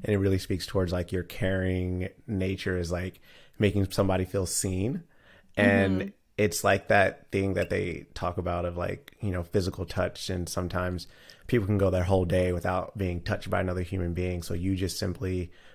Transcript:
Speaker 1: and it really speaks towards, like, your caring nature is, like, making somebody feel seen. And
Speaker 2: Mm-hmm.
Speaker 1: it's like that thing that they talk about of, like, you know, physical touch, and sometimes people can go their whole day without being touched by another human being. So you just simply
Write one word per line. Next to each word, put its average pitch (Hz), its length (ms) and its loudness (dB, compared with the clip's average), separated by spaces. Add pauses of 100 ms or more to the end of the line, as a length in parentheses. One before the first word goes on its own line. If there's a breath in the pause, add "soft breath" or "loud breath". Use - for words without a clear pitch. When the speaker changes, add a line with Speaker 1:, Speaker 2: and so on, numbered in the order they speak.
Speaker 1:
and 107 100 0
it 101 40 4
really 98 220 4
speaks - 260 -4
towards, 92 260 0
like, 90 200 -2
your 90 120 -2
caring 92 840 -2 (180)
nature 95 500 -2
is, 85 140 -4
like, 90 280 -4 (400 soft breath)
making 98 320 2
somebody 92 340 2
feel 95 200 -2
seen. 101 580 -2 (520 soft breath)
And 98 460 4
Speaker 2:
Mm-hmm. 98 80 -6 (280)
Speaker 1:
it's 104 260 2
like 98 240 2
that 101 440 4
thing 98 220 2
that 90 160 0
they 95 460 -2
talk 87 220 -4
about 87 280 -2
of, 87 100 -4
like, 90 460 -6
you 101 100 -2
know, 90 120 -2
physical 92 420 0
touch, - 440 -4
and 90 200 -4
sometimes 90 580 -4 (400 soft breath)
people 110 200 2
can 104 100 2
go 95 120 4
their 90 140 2
whole 92 220 4
day 90 260 2
without 90 460 -2
being 90 240 -2
touched - 280 -4
by 92 120 0
another 90 220 -2
human 87 300 -4
being. 90 280 -2
So 101 120 -6
you 95 220 0
just 92 220 -4
simply 90 540 -4 (240 soft breath)